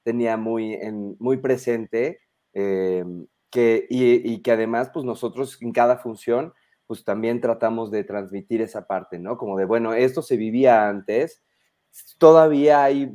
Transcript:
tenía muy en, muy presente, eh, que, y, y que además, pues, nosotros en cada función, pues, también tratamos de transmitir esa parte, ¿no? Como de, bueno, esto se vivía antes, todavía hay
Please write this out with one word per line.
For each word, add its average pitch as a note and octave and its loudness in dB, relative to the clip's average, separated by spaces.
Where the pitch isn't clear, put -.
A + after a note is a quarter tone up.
tenía A2+ -2
muy A2 -4
en, G#2 -10
muy C3 -2
presente, B2+ -4
eh, F#2+ -2
que, A#2 2
y, A#2+ 2
y A2+ -10
que A#2+ 0
además, A#2 -2
pues, D3+ -8
nosotros B2 -8
en A#2+ -8
cada B2 2
función, B2 -6
pues, - -14
también A2+ -4
tratamos A2+ -2
de G#2 -4
transmitir G2 -6
esa A2 -8
parte, F#2 -8
¿no? G2+ -8
Como G2+ -6
de, F#2+ 0
bueno, A2+ 0
esto C3 0
se B2+ -2
vivía A2 4
antes, G#2 -4
todavía D3+ 8
hay C#3 0